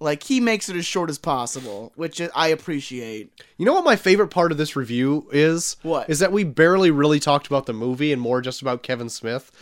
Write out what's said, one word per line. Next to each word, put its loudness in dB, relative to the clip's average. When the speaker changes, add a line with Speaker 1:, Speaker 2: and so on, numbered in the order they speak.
Speaker 1:
Like, -4
he 0
makes 0
it -8
as -6
short -2
as -6
possible, -6
which -8
I 2
appreciate. -6
Speaker 2:
You -4
know 4
what 2
my 4
favorite 2
part 0
of -4
this -4
review -2
is? 2
Speaker 1:
What? -4
Speaker 2:
Is 0
that 4
we 2
barely 6
really 4
talked 0
about -2
the -8
movie -2
and -2
more 0
just -8
about -4
Kevin -6
Smith. -8